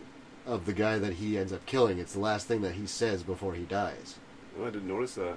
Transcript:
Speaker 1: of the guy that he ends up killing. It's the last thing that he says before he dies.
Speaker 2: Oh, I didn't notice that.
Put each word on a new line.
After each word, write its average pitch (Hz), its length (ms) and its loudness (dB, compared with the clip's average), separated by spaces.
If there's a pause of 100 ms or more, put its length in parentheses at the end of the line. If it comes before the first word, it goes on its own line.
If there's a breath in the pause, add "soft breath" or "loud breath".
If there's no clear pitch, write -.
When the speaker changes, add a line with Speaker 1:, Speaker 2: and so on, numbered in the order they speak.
(460)
Speaker 1:
of 113 200 0
the 104 60 0
guy 107 260 4
that 98 160 2
he 107 240 0
ends 95 140 0
up 90 140 -6
killing. 113 320 6
It's 87 160 -6
the 98 60 0
last 104 260 2
thing 113 160 2
that 90 120 0
he 101 120 -4
says 101 360 0
before 92 320 -2
he 87 100 -4
dies. 87 520 -2 (420)
Speaker 2:
Oh, 95 80 -2
I 117 40 -2
didn't 101 180 -4
notice 113 260 0
that. 87 220 -2